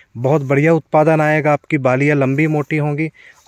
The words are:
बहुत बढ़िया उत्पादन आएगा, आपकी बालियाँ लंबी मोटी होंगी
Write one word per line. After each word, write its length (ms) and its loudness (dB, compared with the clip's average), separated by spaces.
बहुत 260 0
बढ़िया 320 2
उत्पादन 460 2
आएगा, 320 0
आपकी 260 -4
बालियाँ 380 0
लंबी 300 0
मोटी 300 -4
होंगी 340 -4